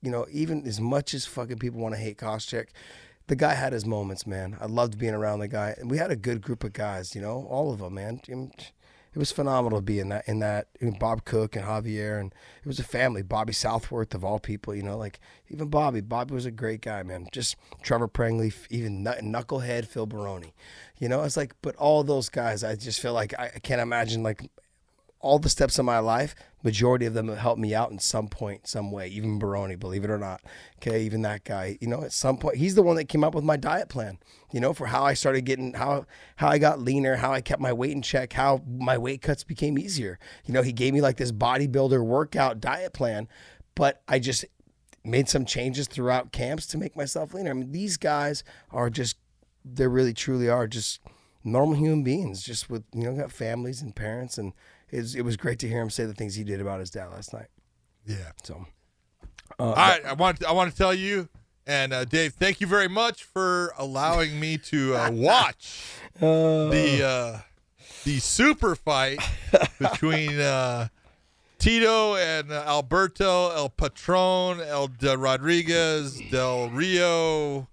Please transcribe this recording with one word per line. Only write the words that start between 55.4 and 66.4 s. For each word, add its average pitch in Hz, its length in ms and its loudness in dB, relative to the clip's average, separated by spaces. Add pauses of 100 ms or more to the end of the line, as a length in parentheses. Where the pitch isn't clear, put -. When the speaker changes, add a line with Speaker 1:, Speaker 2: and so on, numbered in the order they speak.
Speaker 1:
to 123 80 -4
hear 117 140 0
him 113 80 -2
say 117 160 -4
the 107 80 -6
things 101 220 -8
he 107 80 -6
did 101 180 -4
about 98 200 -4
his 92 100 -10
dad 95 160 -10
last 92 260 -16
night. 110 140 -14 (580)
Speaker 2:
Yeah. 98 260 -8 (120)
Speaker 1:
So, 82 220 -14 (920)
uh, 127 40 -4
Speaker 2:
All 117 100 0
right, 165 320 6
I 135 80 -4
want, 175 320 2
I 160 60 2
want 180 200 4
to - 60 -12
tell 190 160 4
you, 190 360 -2 (360)
and, 135 280 0
uh, 127 120 0
Dave, 156 280 2
thank 190 280 2
you 202 60 -2
very 196 200 4
much 226 360 0
for 180 560 0
allowing 151 600 0
me 156 180 -2
to, 135 380 2
uh, 117 160 4
Speaker 1:
<laughs> - 20 0
Speaker 2:
watch 160 720 4 (380)
Speaker 1:
Uh. 160 480 4